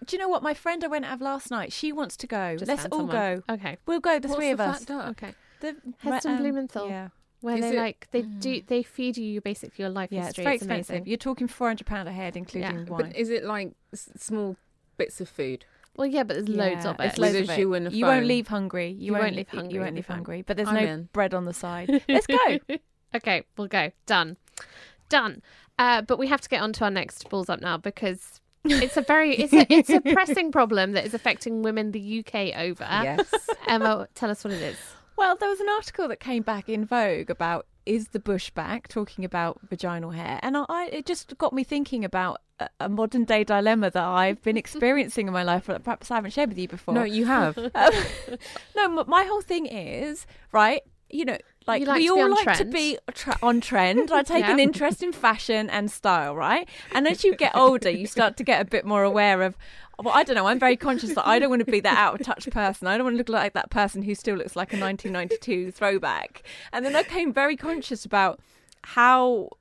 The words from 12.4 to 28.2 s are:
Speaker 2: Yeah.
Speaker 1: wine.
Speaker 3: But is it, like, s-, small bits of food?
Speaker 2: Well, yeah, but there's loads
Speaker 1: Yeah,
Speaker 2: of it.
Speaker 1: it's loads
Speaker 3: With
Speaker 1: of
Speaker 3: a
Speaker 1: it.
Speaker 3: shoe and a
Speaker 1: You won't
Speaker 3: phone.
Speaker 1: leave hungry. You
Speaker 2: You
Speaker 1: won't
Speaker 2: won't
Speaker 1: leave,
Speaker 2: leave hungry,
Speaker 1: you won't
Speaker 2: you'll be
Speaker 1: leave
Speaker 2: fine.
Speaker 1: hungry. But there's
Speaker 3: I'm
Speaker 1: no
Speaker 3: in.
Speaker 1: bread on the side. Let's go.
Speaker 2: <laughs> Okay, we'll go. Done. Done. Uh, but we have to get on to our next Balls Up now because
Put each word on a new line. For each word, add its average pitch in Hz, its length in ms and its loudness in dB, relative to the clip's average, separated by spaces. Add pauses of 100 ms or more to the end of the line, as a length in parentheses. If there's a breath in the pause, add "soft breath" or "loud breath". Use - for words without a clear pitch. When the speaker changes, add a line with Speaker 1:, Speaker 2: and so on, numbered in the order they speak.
Speaker 2:
Yeah. 170 140 -10
Speaker 1:
wine. 170 120 -4
Speaker 3:
But 170 140 -10
is 226 140 -4
it, 233 140 -4
like, 202 280 -8 (200)
s-, - 240 -18
small 208 400 -6 (400)
bits - 240 -6
of 180 80 -12
food? 131 360 -8 (320 soft breath)
Speaker 2:
Well, 277 120 -2
yeah, 269 140 0
but 202 120 -4
there's 208 140 -4
loads 196 360 -2
Speaker 1:
Yeah, - 60 -4
Speaker 2:
of 165 100 -8
it. - 40 0
Speaker 1:
it's - 140 -2
loads 214 160 4
Speaker 3:
With 196 100 2
Speaker 1:
of 202 60 -4
Speaker 3:
a - 20 -4
Speaker 1:
it. 160 40 -2
Speaker 3:
shoe 185 180 2
and 175 140 -4
a - 20 -6
Speaker 1:
You 220 160 0
won't 262 160 4
Speaker 3:
phone. 240 60 0
Speaker 1:
leave 240 200 0
hungry. 180 400 -4
You 190 180 -12
Speaker 2:
You 202 60 -2
Speaker 1:
won't 208 120 0
Speaker 2:
won't 196 120 -2
Speaker 1:
leave, - 20 -6
Speaker 2:
leave 196 120 -10
hungry, 180 240 -8
Speaker 1:
you 190 60 -6
won't 185 80 -4
Speaker 2:
you'll 180 40 -8
be 170 40 -10
Speaker 1:
leave 180 100 -8
Speaker 2:
fine. 180 100 -10
Speaker 1:
hungry. 170 260 -10
But 202 140 -4
there's 202 120 -2
Speaker 3:
I'm 214 80 0
Speaker 1:
no 220 40 2
Speaker 3:
in. 170 320 -4
Speaker 1:
bread 190 220 0
on 180 100 -4
the 175 100 -6
side. 180 540 -2
Let's 277 180 4
go. 453 320 4 (100)
Speaker 2:
<laughs> 294 100 -6 (340)
Okay, 220 300 -2 (140)
we'll 208 100 -8
go. 175 240 -2 (160)
Done. 180 300 0 (720 loud breath)
Done. 240 340 2 (380 soft breath)
Uh, 240 220 4
but 226 140 0
we 269 120 -2
have 269 140 2
to - 60 -16
get 202 140 0
on 214 120 -2
to 226 100 -2
our 202 80 2
next - 360 -6
Balls 190 200 -4
Up 180 120 -4
now 170 160 -4
because 190 640 -8 (240)